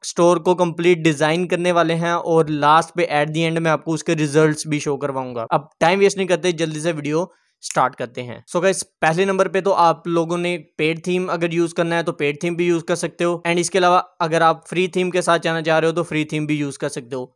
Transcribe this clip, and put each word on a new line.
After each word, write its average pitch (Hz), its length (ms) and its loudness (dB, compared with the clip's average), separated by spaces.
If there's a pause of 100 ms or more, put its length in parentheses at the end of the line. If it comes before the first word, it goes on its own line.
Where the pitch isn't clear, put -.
स्टोर 175 340 2
को 180 160 2
कंप्लीट 175 480 2
डिज़ाइन 160 440 2
करने 180 240 0
वाले 165 220 2
हैं 170 200 -2
और 160 360 2
लास्ट 151 480 2
पे 170 180 0
at 151 200 0
the 165 140 0
end 165 100 -2
मैं 165 120 0
आपको 156 220 -2
उसके 160 220 -2
रिजल्ट्स 151 520 2
भी 147 120 -2
शो 139 180 -4
करवाऊंगा। 127 540 -6
अब 151 180 0 (100)
टाइम 175 200 2
वेस्ट 190 180 4
नहीं 190 100 -2
करते, 175 260 0
जल्दी 156 260 -6
से 170 120 -2
वीडियो 156 400 -4 (320)
स्टार्ट 131 320 0
करते 123 260 -8
हैं। 117 240 -12
So 180 160 -4
गाइस, 190 200 0 (200)
पहले 165 240 2
नंबर 190 220 2
पे 180 140 -2
तो 190 100 0
आप 165 360 2
लोगों 170 300 0
ने 175 200 -2 (200)
पेड 156 300 0
थीम 180 200 -2
अगर 170 260 -2
यूज़ 170 200 0
करना 170 220 0
है 165 80 0
तो 165 80 -2
पेड 147 320 -2
थीम 175 120 -2
भी 175 120 0
यूज़ 165 160 0
कर 175 120 -2
सकते 170 280 -4
हो, 170 240 0
and 170 120 2
इसके 170 180 -2
अलावा 180 200 4 (240)
अगर 165 220 2
आप 160 260 2
फ्री 180 260 0
थीम 180 160 0
के 180 100 0
साथ 170 180 2
जाना 165 220 -2
चाह 160 180 2
रहे 160 100 2
हो 160 60 -2
तो 170 80 0
फ्री 151 200 -4 (100)
थीम 151 140 -4
भी 151 100 -2
यूज़ 143 200 -6
कर 147 120 -6
सकते 127 260 -10
हो। 127 200 -10